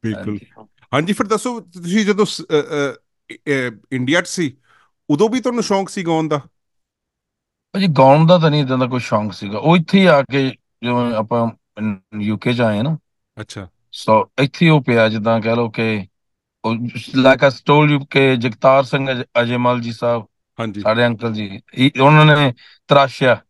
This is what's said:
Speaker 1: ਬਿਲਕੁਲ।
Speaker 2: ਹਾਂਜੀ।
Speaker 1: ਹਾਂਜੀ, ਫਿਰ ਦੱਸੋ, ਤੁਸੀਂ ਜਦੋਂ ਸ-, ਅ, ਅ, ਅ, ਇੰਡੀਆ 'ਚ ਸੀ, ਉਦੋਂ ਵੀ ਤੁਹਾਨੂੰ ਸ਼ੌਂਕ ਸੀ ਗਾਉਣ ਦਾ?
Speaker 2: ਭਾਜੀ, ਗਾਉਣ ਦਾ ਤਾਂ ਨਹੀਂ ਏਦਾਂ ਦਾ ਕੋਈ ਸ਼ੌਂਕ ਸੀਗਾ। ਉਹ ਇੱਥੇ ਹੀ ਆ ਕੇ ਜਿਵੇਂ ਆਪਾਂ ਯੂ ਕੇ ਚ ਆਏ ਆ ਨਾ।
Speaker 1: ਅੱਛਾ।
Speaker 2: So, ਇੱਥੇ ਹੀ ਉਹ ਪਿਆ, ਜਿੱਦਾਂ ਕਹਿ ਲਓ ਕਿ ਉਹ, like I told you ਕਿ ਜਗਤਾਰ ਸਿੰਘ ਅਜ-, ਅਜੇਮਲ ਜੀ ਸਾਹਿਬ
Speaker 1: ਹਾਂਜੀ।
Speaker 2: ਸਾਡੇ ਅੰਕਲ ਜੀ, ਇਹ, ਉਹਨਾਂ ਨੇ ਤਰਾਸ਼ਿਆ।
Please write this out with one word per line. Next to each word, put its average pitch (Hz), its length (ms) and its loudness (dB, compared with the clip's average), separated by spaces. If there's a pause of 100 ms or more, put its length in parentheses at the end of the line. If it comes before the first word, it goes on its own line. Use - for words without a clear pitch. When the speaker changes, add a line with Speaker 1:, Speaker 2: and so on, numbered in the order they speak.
Speaker 1:
ਬਿਲਕੁਲ। 104 340 -6
Speaker 2:
ਹਾਂਜੀ। - 320 -20 (240)
Speaker 1:
ਹਾਂਜੀ, 165 200 0
ਫਿਰ 220 140 -4
ਦੱਸੋ, 220 320 -6
ਤੁਸੀਂ 180 460 -4
ਜਦੋਂ 202 200 0
ਸ-, - 160 -10
ਅ, 147 520 -4 (400)
ਅ, 131 380 -6
ਅ, 104 80 -20 (120)
ਇੰਡੀਆ 131 300 0
'ਚ 175 60 -6
ਸੀ, 156 300 -6 (520)
ਉਦੋਂ 165 200 2
ਵੀ 254 100 -2
ਤੁਹਾਨੂੰ 240 240 -4
ਸ਼ੌਂਕ 196 260 -2
ਸੀ 196 140 -8
ਗਾਉਣ 160 240 -2
ਦਾ? 151 100 -2 (1400)
Speaker 2:
ਭਾਜੀ, 190 140 0
ਗਾਉਣ 143 400 6
ਦਾ 180 100 6
ਤਾਂ 160 140 2
ਨਹੀਂ 147 100 0
ਏਦਾਂ 131 160 -2
ਦਾ 127 80 0
ਕੋਈ 123 140 -4
ਸ਼ੌਂਕ 107 340 -4
ਸੀਗਾ। 101 260 -10
ਉਹ 160 180 4
ਇੱਥੇ 185 220 2
ਹੀ 190 60 4
ਆ 151 160 6
ਕੇ 131 320 -2 (300)
ਜਿਵੇਂ 120 300 -2
ਆਪਾਂ 117 380 -2 (680)
ਯੂ 104 180 -4
ਕੇ 123 160 -4
ਚ 120 80 -2
ਆਏ 110 180 0
ਆ 110 40 -2
ਨਾ। 151 140 -2 (440)
Speaker 1:
ਅੱਛਾ। 98 260 -16 (420)
Speaker 2:
So, - 200 2 (140)
ਇੱਥੇ 143 220 0
ਹੀ 165 40 6
ਉਹ 151 120 4
ਪਿਆ, 117 280 2
ਜਿੱਦਾਂ 110 320 -2
ਕਹਿ 113 140 -2
ਲਓ 117 140 -2
ਕਿ 110 380 -4 (580)
ਉਹ, 113 100 -2 (440)
like 131 300 4
I 131 40 -8
told 147 420 2
you 139 100 -4
ਕਿ 135 300 2
ਜਗਤਾਰ 131 480 2
ਸਿੰਘ 135 280 -4
ਅਜ-, 123 140 -6 (160)
ਅਜੇਮਲ 123 400 -2
ਜੀ 117 100 -8
ਸਾਹਿਬ 117 340 -4 (340)
Speaker 1:
ਹਾਂਜੀ। 104 220 -8
Speaker 2:
ਸਾਡੇ 110 240 0
ਅੰਕਲ 113 280 -4
ਜੀ, 104 280 -10 (120)
ਇਹ, 135 180 2 (100)
ਉਹਨਾਂ 151 240 6
ਨੇ 147 280 4 (340)
ਤਰਾਸ਼ਿਆ। 135 640 2